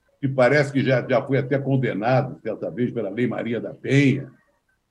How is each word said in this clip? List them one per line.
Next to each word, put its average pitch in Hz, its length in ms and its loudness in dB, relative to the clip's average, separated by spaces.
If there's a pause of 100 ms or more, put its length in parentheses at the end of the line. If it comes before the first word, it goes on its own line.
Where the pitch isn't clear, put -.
(180)
que 139 80 -4
parece 123 460 2
que 131 100 2
já, 120 240 2
já 120 140 2
foi 131 160 0
até 131 220 0
condenado, 123 840 0
certa 101 280 -6
vez, 117 200 -2
pela 113 200 -6
Lei 120 160 -2
Maria 110 340 -4
da 98 140 -8
Penha, 135 560 2 (600)